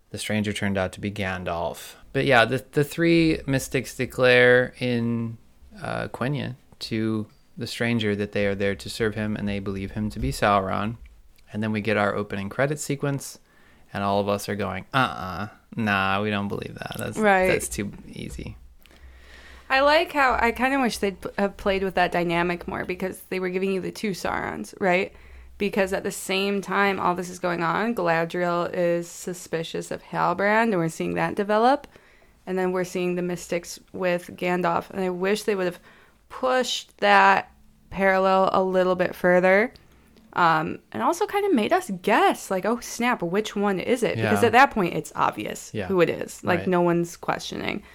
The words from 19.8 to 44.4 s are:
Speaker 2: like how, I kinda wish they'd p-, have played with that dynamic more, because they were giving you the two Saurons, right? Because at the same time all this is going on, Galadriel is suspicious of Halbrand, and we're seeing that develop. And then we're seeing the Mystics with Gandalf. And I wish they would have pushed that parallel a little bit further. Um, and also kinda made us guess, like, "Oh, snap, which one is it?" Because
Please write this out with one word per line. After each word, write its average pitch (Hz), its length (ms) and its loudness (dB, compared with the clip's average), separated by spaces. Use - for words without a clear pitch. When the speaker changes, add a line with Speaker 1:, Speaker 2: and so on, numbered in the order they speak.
Speaker 2:
like 302 320 4
how, 269 280 2
I 233 120 2
kinda 262 280 0
wish 226 180 0
they'd 196 220 -4
p-, - 80 -10
have 196 200 0
played 190 240 0
with 190 140 -4
that 175 160 2
dynamic 175 540 0
more, - 180 -6
because 185 440 -6
they 185 120 -4
were 185 100 -2
giving 190 220 -2
you 185 80 -2
the 175 100 -6
two 190 240 -4
Saurons, - 680 -6
right? 185 320 2
Because 196 340 0
at 185 120 -4
the 196 80 -2
same 196 500 -2
time 196 380 0
all 180 140 2
this 180 140 -6
is 180 100 -14
going 175 240 -2
on, 185 320 0
Galadriel 175 800 0
is 170 360 0
suspicious 170 840 -8
of - 120 -8
Halbrand, 190 680 2
and 190 80 2
we're 165 100 2
seeing 175 260 -4
that 170 200 0
develop. 220 520 2
And 185 100 -4
then 185 160 0
we're 185 120 0
seeing 180 320 -2
the 180 60 -2
Mystics 175 560 -6
with 180 440 -2
Gandalf. 175 540 -2
And 196 140 -8
I 185 60 -2
wish 190 320 -2
they 214 120 0
would 185 120 0
have 180 140 -4
pushed - 680 -2
that 196 520 6
parallel 190 600 4
a 190 100 4
little 185 320 4
bit 175 200 -2
further. 185 600 4
Um, 165 440 2
and 214 100 -6
also 339 240 0
kinda 403 260 0
made 226 200 2
us 359 180 0
guess, 294 480 2
like, 185 140 -2
"Oh, 233 160 0
snap, 233 420 -4
which 196 340 -2
one 202 240 0
is 247 220 0
it?" 180 140 0
Because 208 260 2